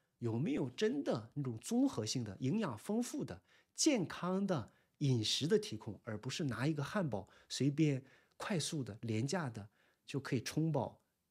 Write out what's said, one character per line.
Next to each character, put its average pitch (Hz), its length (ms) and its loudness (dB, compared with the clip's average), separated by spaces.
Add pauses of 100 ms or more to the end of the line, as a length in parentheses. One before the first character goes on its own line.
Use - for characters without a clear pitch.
(180)
有 113 220 -2
没 196 140 0
有 170 180 0
真 247 320 0
的 123 320 -2
那 143 80 -2
种 123 160 -4
综 247 280 2
合 120 160 -2
性 117 200 -2
的、 98 160 -8
营 139 180 2
养 170 180 -2
丰 208 260 -2
富 247 220 -4
的、 92 200 -10 (320)
健 240 320 4
康 190 400 0
的 156 240 0 (260)
饮 127 260 4
食 - 220 0
的 208 140 6
提 208 180 -6
供， 104 260 -8
而 107 140 -6
不 131 140 -6
是 175 140 -2
拿 120 200 0
一 160 80 2
个 147 100 -2
汉 180 240 -2
堡 101 220 -4 (180)
随 135 220 2
便 143 340 2 (340)
快 185 220 -2
速 143 240 -2
的、 101 180 -10
廉 110 240 0
价 143 260 -2
的 107 180 -10 (380)
就 143 120 -4
可 139 160 -2
以 120 60 2
充 160 300 0
饱， - 280 -2 (320)